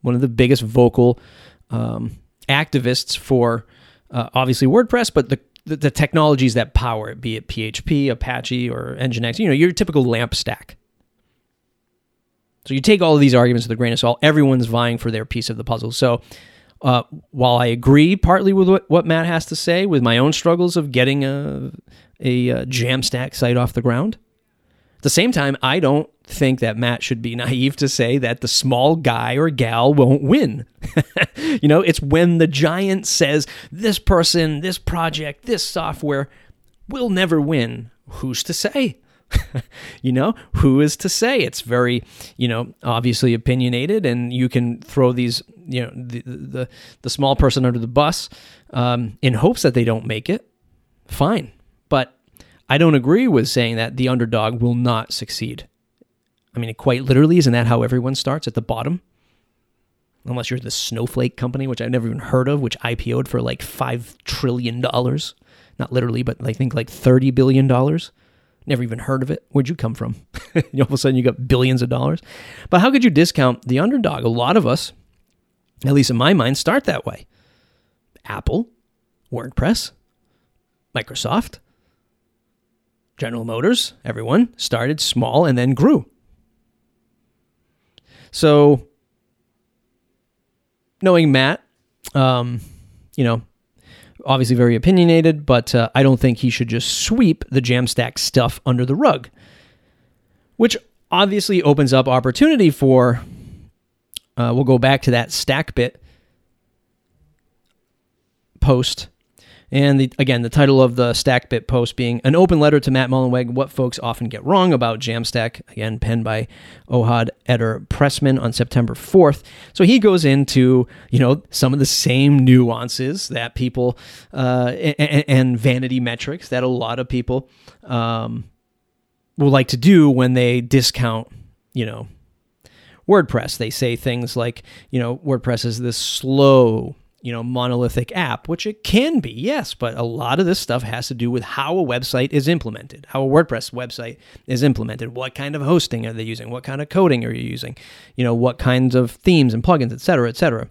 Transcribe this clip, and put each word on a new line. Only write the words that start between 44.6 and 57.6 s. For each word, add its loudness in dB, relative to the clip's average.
throw 0
these, -2
you -6
know, -10
the, -12
the, -12
the -8
small 0
person 2
under 0
the -6
bus, 0
um, -4
in 2
hopes 0
that 2
they 2
don't -2
make -8
it. -4
Fine. -2
But -2
I 2
don't 6
agree 2
with 2
saying -2
that -6
the -2
underdog -2
will 0
not -2
succeed. -10
I -8
mean, -6
quite -2
literally, 4
isn't 4
that 2